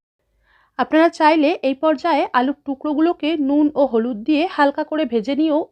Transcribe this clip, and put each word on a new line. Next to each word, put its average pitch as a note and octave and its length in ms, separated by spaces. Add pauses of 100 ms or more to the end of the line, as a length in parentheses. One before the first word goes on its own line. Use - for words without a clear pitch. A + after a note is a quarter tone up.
(800)
আপনারা D4+ 320
চাইলে D#4 400 (120)
এই C4+ 140
পর্যায়ে D#4 560
আলুর B3+ 320
টুকরোগুলোকে D4+ 640 (100)
নুন C#4+ 340
ও C#4+ 120
হলুদ A#3 380
দিয়ে D#4 240
হালকা C#4+ 360
করে D#4 200
ভেজে A#3 320
নিয়েও D#4 240 (120)